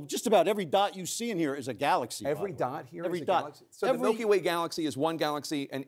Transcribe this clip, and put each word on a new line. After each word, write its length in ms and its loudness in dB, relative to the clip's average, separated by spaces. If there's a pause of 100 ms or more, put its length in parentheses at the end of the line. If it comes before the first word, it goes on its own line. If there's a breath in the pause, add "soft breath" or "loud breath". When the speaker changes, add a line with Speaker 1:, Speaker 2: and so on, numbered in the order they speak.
Speaker 1:
just 180 -6
about 220 6
every 180 0
dot 300 2
you 100 -8
see 240 -4
in 80 -2
here 160 0
is 140 -8
a 60 -4
galaxy, 520 0
Speaker 2:
Every 260 -2
Speaker 1:
by 60 -10
the 80 -2
way. 60 -4
Speaker 2:
dot 180 -10
here 160 -8
Speaker 1:
Every 140 -2
Speaker 2:
is 40 -8
a 40 -8
Speaker 1:
dot. 160 4
Speaker 2:
galaxy? 260 -14
So 160 -4
the 80 4
Speaker 1:
Every 80 -2
Speaker 2:
Milky 240 2
Way 140 6
galaxy 480 0
is 100 -4
one 200 0
galaxy, 540 -2
and 160 -6